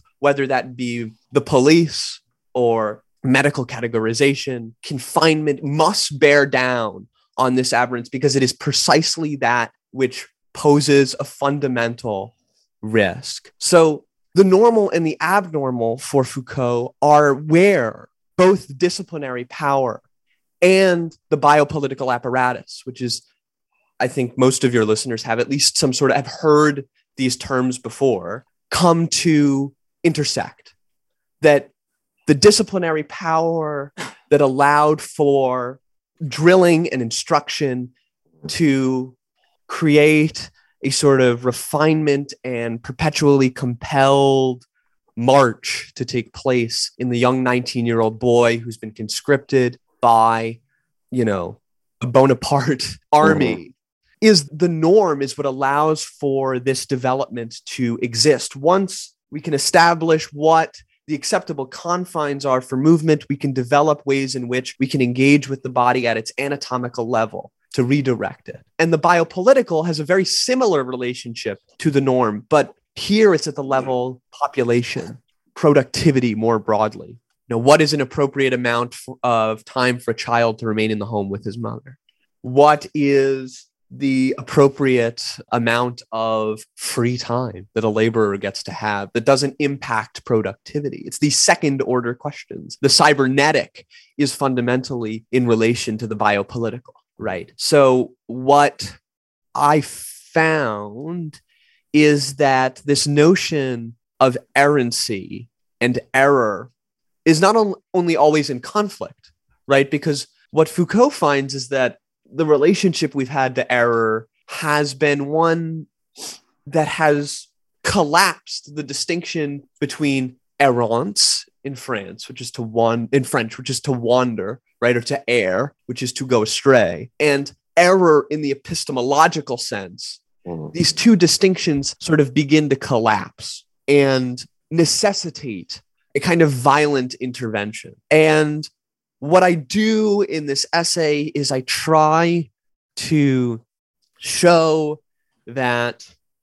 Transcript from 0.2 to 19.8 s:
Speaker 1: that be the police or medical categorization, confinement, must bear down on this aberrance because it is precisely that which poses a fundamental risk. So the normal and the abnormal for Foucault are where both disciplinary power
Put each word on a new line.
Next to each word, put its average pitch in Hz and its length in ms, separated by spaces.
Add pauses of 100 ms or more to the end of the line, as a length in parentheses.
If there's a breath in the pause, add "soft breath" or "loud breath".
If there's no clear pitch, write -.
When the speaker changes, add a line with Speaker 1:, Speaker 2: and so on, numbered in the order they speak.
Speaker 1:
that 131 280
be 120 380 (180)
the 135 100
police 147 800 (340)
or 113 500 (200)
medical 139 420
categorization, 117 1080 (100)
confinement, 151 800
must 156 560
bear 143 260
down 123 600 (300)
on 127 180
this 127 160
aberrance 120 380
because 135 260
it 135 80
is 123 80
precisely 151 840
that 120 340 (200)
which - 360 (260)
poses 143 640
a - 60
fundamental 120 1120 (460)
risk. 107 760
So 160 480 (300)
the 185 80
normal 208 460
and 165 180
the 156 140
abnormal 143 760
for 135 260
Foucault 123 800
are 147 320
where 156 760 (280)
both 180 400
disciplinary 143 680
power 135 560 (600)